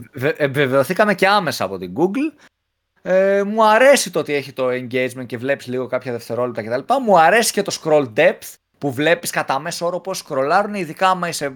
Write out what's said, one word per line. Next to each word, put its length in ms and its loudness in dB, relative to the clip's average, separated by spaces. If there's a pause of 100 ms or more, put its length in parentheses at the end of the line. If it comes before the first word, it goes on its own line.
(140)
βε-, 240 -4
επιβεβαιωθήκαμε 800 0
και 120 2
άμεσα 360 0
από 140 -6
την 200 -10
Google. 360 -2 (680)
Ε, 420 2
μου 220 2
αρέσει 460 6
το 80 -2
ότι 140 -4
έχει 200 -4
το 140 -2
engagement 580 -4
και 120 -10
βλέπεις 300 -4
λίγο 200 -4
κάποια 240 -6
δευτερόλεπτα 520 -6
κτλ. 380 -4
Μου 180 4
αρέσει 320 4
και 100 -2
το 220 -6
scroll 220 2 (100)
depth, 380 0 (240)
που 140 -4
βλέπεις 400 0
κατά 280 -2
μέσο 260 -8
όρο 140 -4
πώς 180 -8
σκρολάρουν, 560 -2
ειδικά 360 -2
άμα 180 0
είσαι 280 -6